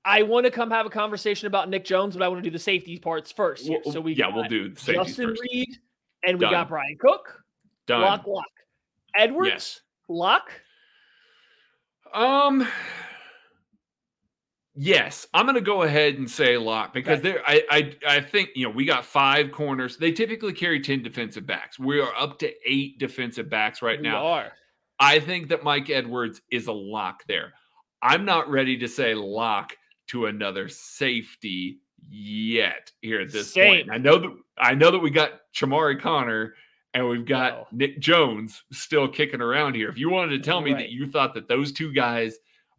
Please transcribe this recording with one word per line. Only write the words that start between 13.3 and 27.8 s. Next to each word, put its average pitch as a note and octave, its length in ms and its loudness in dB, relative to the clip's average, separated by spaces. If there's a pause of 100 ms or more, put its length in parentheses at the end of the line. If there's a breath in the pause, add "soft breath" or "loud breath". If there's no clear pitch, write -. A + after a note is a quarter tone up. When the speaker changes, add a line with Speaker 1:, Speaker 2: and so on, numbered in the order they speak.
Speaker 2:
yes. C#3+ 580 2
I'm G3 120 6
gonna C4 140 2
go G3+ 220 0
ahead D3+ 340 4
and B2+ 160 -6
say B2 260 4
lock A2 360 -2
because C#3 260 0
Speaker 1:
Okay. F3 140 -2
Speaker 2:
there, D#3 120 -4
I, D3+ 240 6
I, D3 240 2 (140)
I C#3+ 140 4
think, F#3 340 -2
you B2+ 100 -2
know, A2 80 -2
we C3+ 120 -2
got C3 180 2
five C#3 480 2
corners. C3 460 -4
They E3 160 0
typically G#3+ 400 -4
carry E3+ 260 -2
ten C3+ 240 -4
defensive A2+ 420 -8
backs. - 320 -6
We C#3 220 0
are A#2+ 160 -2
up C#3 240 -4
to D3 140 -4 (120)
eight C#3 320 -2
defensive A#2+ 520 -8
backs G#2+ 320 -2
right A2+ 180 -2
Speaker 1:
We G#2+ 80 -6
Speaker 2:
now. A2 180 -2
Speaker 1:
are. D3+ 280 -2 (480)
Speaker 2:
I C#3+ 180 8
think D#3+ 300 -4
that D#3 160 -2
Mike C#3+ 240 0
Edwards B2 600 -4
is A#2+ 180 -4
a A#2 60 -2
lock G2+ 540 -8
there. F2 240 -4 (500 soft breath)